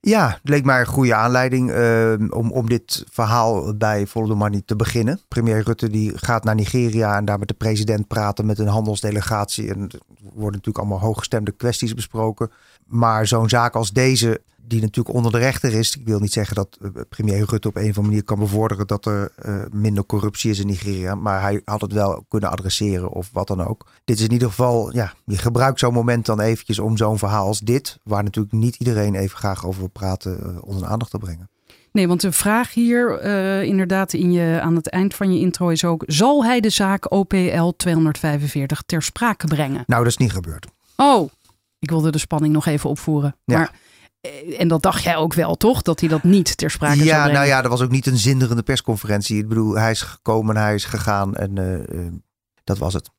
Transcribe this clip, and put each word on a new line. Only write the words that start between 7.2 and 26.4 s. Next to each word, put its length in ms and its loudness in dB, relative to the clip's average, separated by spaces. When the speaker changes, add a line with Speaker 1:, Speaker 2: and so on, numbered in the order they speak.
Speaker 1:
daar 140 0
met 100 -6
de 60 -6
president 520 0
praten, 400 -2
met 120 0
een 80 0
handelsdelegatie. 1040 -2
En 200 -6
er 100 -16
worden 260 -12
natuurlijk 340 -6
allemaal 220 -2
hooggestemde 520 -2
kwesties 420 -2
besproken. 560 -4
Maar 400 2
zo'n 220 2
zaak 260 2
als 160 0
deze, 500 2
die 180 -2
natuurlijk 360 -2
onder 160 2
de 60 2
rechter 340 0
is. 240 0
Ik 100 -10
wil 140 0
niet 120 -2
zeggen 240 -2
dat, 260 -6
eh, 60 -8
premier 360 -2
Rutte 240 -2
op 80 -6
een 60 -4
of 60 0
andere 180 0
manier 180 0
kan 140 -4
bevorderen 480 0
dat 200 -4
er, 300 -4
eh, 180 -8
minder 340 0
corruptie 440 -2
is 80 0
in 80 -2
Nigeria. 480 -4
Maar 260 -2
hij 240 -2
had 160 -6
het 120 -6
wel 360 -2
kunnen 220 0
adresseren 600 -2
of 220 -10
wat 140 -4
dan 200 -4
ook. 200 -6
Dit 140 0
is 60 2
in 80 2
ieder 160 2
geval, 460 0
ja, 180 -2
je 140 -2
gebruikt 400 2
zo'n 140 2
moment 340 2
dan 140 0